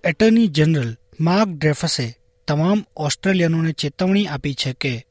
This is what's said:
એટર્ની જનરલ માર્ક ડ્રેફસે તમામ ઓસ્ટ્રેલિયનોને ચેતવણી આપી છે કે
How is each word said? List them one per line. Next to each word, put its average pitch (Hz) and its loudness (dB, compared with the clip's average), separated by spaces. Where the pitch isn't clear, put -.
એટર્ની 220 4
જનરલ 147 0
માર્ક 185 2
ડ્રેફસે 147 -2
તમામ 170 0
ઓસ્ટ્રેલિયનોને 165 0
ચેતવણી 190 -2
આપી 143 -6
છે 131 -6
કે 123 -6